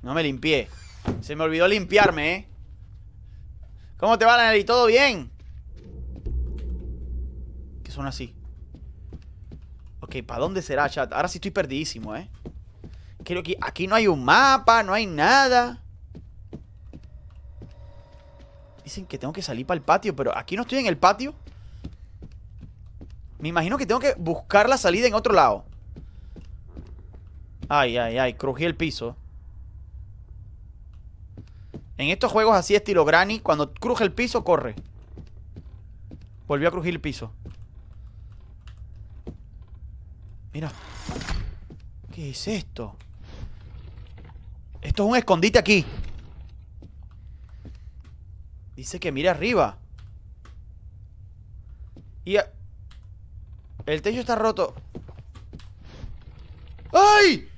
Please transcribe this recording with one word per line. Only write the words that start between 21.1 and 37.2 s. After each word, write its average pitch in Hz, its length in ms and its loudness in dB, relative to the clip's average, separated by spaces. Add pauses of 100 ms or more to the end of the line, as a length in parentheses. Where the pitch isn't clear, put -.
Me 156 100 -6
imagino 175 280 0
que 269 80 -2
tengo 220 140 2
que 269 180 2
buscar 196 500 4
la 262 100 6
salida 202 300 4
en 226 60 4
otro 220 200 2
lado. 123 320 6 (2000)
Ay, 131 300 2
ay, 117 200 0
ay, 127 160 2
crují 135 320 -4
el 165 100 0
piso. 131 400 -4 (2750)
En 139 120 -2
estos 202 220 0
juegos 220 240 6
así 196 200 4
estilo 196 300 4
Granny, 190 360 4
cuando 147 320 2
cruje 233 300 0
el 185 100 2
piso, 240 300 -2
corre. 127 300 2 (1700)
Volvió 147 200 0
a 170 40 4
crujir 175 220 -4
el 156 80 -6
piso. 120 300 -8 (3250)